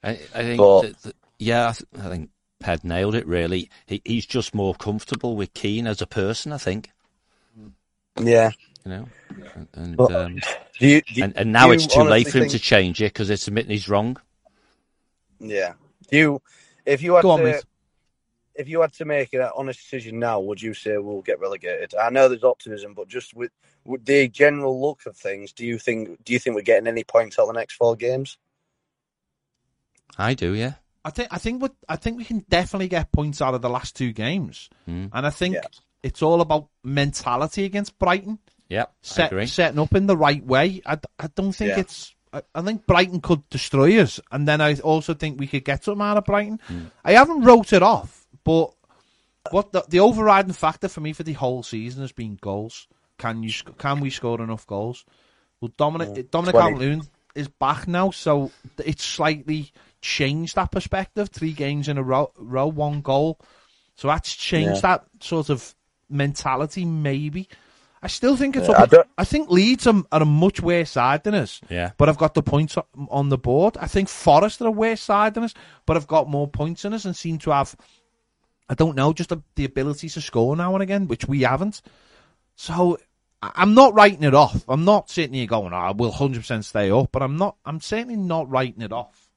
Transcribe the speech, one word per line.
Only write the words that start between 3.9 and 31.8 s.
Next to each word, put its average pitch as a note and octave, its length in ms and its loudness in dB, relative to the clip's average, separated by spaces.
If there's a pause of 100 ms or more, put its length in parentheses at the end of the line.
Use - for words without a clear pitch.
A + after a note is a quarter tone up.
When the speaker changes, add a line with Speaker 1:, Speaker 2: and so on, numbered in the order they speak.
Speaker 1:
he's A#2 220 -4
just - 280 -6
more G2 200 -2
comfortable A2 640 -6
with G2 180 -8
Keane A2 320 -4
as G#2+ 160 -6
a F2 40 -6
person, A2+ 460 -4
I C#3+ 60 -10
think. G2+ 320 -6 (1300)
Speaker 2:
Yeah. A2+ 300 6 (340)
Speaker 1:
You F#2+ 60 -12
know, G#2 180 -12 (460)
and, D#2+ 200 -18
and, E2+ 220 -10
Speaker 2:
But A#2 180 4
Speaker 1:
um, F2 240 -4 (400)
Speaker 2:
do C3 80 4
you, D3 160 8
do, A#2 200 -6
Speaker 1:
and, - 140 -4
and A2 160 -2
now B2 160 10
Speaker 2:
do A#2+ 40 10
Speaker 1:
it's D#3 120 6
Speaker 2:
you D3 60 -4
Speaker 1:
too C#3+ 120 4
late C3+ 240 6
Speaker 2:
honestly C#3+ 60 -8
Speaker 1:
for C3+ 60 4
him B2 60 6
Speaker 2:
think - 80 -2
Speaker 1:
to A#2 60 -2
change F#2+ 440 2
it G#2 120 -2
'cause G2+ 160 -4
it's G2+ 180 -4
admitting G#2+ 220 -4
he's G#2 180 -4
wrong. G#2+ 280 0 (1200)
Speaker 2:
Yeah. G2 340 -4 (360)
Do C#3 60 2
you, D3+ 260 2 (440)
if C#3 160 0
you F3 120 2
had E3+ 80 8
Speaker 3:
Go F#3 100 6
on, D#3 80 4
Speaker 2:
to, E3 40 2
Speaker 3:
mate. D3+ 200 -2 (920)
Speaker 2:
if C#3+ 140 -12
you E3 120 -2
had D#3 140 2
to D#3+ 100 -12
make C#3+ 300 -4
an B2+ 200 0
honest C3 260 -8
decision A#2 380 -12
now, A#2 220 -2
would G2 220 -8
you A2 120 -8
say G#2+ 220 -6
we'll G2+ 260 -8
get G#2 180 -4
relegated? F#2 540 -8
I A2+ 160 -2
know C3 180 4
there's A#2+ 160 -2
optimism, G#2 500 -4
but F#2+ 140 -14
just A#2+ 260 -14
with, A#2+ 160 -10 (340)
with B2 220 -12
the C#3 220 4
general C#3 520 0
look D3 260 -6
of G2+ 100 -16
things, G2+ 360 -12
do A#2+ 140 -12
you A#2 120 -6
think, A2 460 -6
do A#2+ 80 -4
you B2 60 0
think A#2 180 -4
we're G#2 60 -4
getting A2 260 2
any A2+ 160 -4
points A2+ 340 -2
out A#2 100 4
of A2+ 60 -8
the A2+ 60 -4
next - 140 -10
four A#2 200 0
games? B2+ 440 -6 (1800)
Speaker 1:
I A2+ 180 -2
do, F#2 200 -4
yeah. A#2+ 200 -6 (300)
Speaker 3:
I D#3 60 -10
think, A#3 200 -8
I F3 80 -10
think B3 240 -6
what, C4+ 100 -6 (160)